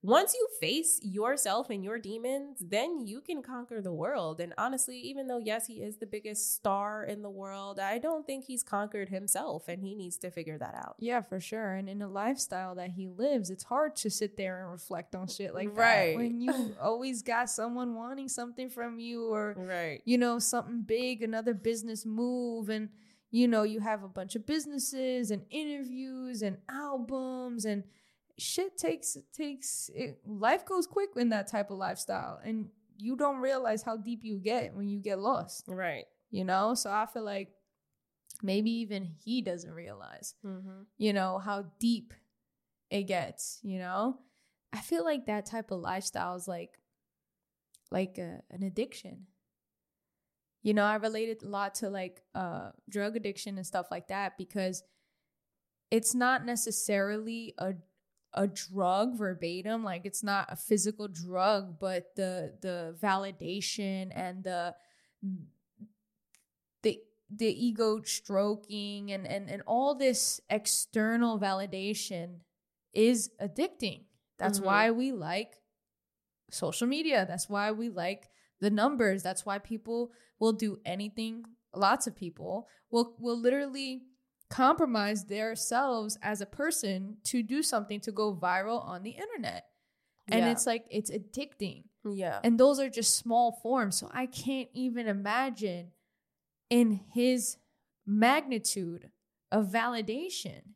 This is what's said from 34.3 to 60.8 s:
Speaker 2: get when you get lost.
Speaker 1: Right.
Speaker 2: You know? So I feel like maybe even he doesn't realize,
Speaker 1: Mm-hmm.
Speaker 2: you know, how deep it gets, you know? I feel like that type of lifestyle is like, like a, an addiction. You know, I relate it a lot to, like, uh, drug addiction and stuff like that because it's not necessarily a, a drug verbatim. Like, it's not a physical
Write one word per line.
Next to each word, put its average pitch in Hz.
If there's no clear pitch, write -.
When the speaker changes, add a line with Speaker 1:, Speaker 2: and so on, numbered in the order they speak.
Speaker 2:
get 220
when 202
you 202
get 196
lost. 208
Speaker 1:
Right. 180
Speaker 2:
You 190
know? 196
So 233
I 214
feel 226
like 196
maybe 208
even 214
he 240
doesn't 175
realize, 160
Speaker 1:
Mm-hmm. 190
Speaker 2:
you 208
know, 185
how 202
deep 233
it 202
gets, 180
you 190
know? 196
I 214
feel 339
like 294
that 208
type 220
of 190
lifestyle 185
is 180
like, 170
like 185
a, 170
an 190
addiction. 190
You 214
know, 208
I 208
relate 220
it 220
a -
lot 202
to, 202
like, 185
uh, 175
drug 208
addiction 202
and 185
stuff 180
like 175
that 196
because 185
it's 226
not 247
necessarily 220
a, 190
a 196
drug 196
verbatim. 185
Like, 180
it's -
not 202
a 165
physical 208